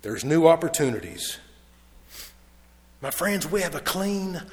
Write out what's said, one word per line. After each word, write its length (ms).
There's 220
new 240
opportunities. 880
My 120
friends, 360
we 120
have 160
a 40
clean 600